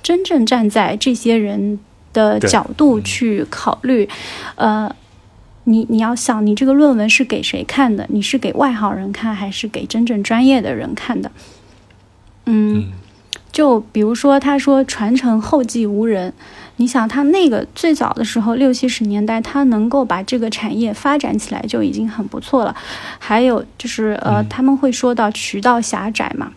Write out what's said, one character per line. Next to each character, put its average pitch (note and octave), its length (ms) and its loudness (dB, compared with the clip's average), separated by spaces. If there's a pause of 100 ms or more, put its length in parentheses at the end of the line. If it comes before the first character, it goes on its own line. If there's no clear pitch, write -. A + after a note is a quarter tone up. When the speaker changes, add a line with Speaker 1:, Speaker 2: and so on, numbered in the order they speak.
Speaker 1:
真 F4+ 220 0
正 D#4 220 2
站 A3+ 240 2
在 G3+ 260 0
这 B3 180 0
些 A3+ 220 0
人 G#3 420 -2 (360)
的 G#3+ 260 2
角 G3+ 260 2 (120)
度 C4 240 4
去 G#3+ 480 -2
考 - 340 -4
虑。 B3 220 2
Speaker 2:
对。 - 100 -16 (400)
嗯。 G#3+ 320 0
Speaker 1:
呃， - 80 -10 (720)
你， A3+ 240 4
你 A3+ 80 2
要 A3+ 180 0
想， A3 300 0
你 G#3 100 4
这 C4+ 100 0
个 C4+ 60 4
论 C#4 240 6
文 G#3+ 140 0
是 A#3 160 2
给 - 180 -4
谁 - 220 -4
看 B3+ 280 2
的？ G3+ 140 -4
你 G#3 140 0
是 C4 160 -2
给 G3+ 160 -2
外 C4+ 180 2
行 G#3 240 -2
人 G3 160 -6
看， A3 240 -6
还 G3 160 -8
是 - 160 -8
给 - 180 -8
真 A3+ 200 0
正 A3+ 180 0
专 A3+ 220 2
业 C4 160 6
的 - 120 -4
人 - 220 -6
看 G#3 260 -6
的？ G3+ 80 -8 (1160)
嗯， G#3+ 320 2
Speaker 2:
嗯。 G2 140 -4 (600)
Speaker 1:
就 C#4 260 4 (140)
比 - 80 -2
如 G#3+ 160 2
说， C#4 240 4
他 C#4 180 0
说 C4+ 280 4
传 A3 280 -2
承 B3 280 2
后 C#4 200 0
继 A#3 240 -2
无 G#3 200 0
人， G3 280 -2 (440)
你 A#3+ 100 2
想， A#3+ 180 0
他 B3 180 -2
那 E4 260 4
个 G#3+ 260 0
最 E4 180 2
早 - 200 -2
的 - 100 -4
时 A3+ 160 -2
候， A3+ 160 0
六 B3+ 180 4
七 B3+ 140 -2
十 A#3 160 -2
年 G#3 220 0
代， A3+ 160 -2
他 C#4 220 -2
能 A3+ 260 2
够 C4+ 160 2
把 F3+ 180 -4
这 B3 160 -2
个 A3+ 100 -2
产 G#3+ 300 -4
业 A3+ 140 0
发 C#4+ 240 0
展 C#4+ 200 -2
起 - 160 -6
来 - 140 -8
就 A3+ 160 -2
已 F#3 80 0
经 A3 180 -4
很 G#3+ 160 -6
不 - 140 -10
错 B3+ 240 0
了。 - 100 -2 (460)
还 A3 220 0
有 B3 240 2 (120)
就 A#3+ 120 -10
是， G#3+ 320 -2
呃， G#3 200 0
Speaker 2:
嗯。 G#3 60 -2
Speaker 1:
他 B3+ 160 -4
们 C4+ 140 4
会 C4+ 120 0
说 B3 240 0
到 A3 180 0
渠 - 280 -8
道 A#3 220 2
狭 G#3 280 -4
窄 - 280 -6
嘛。 - 200 -10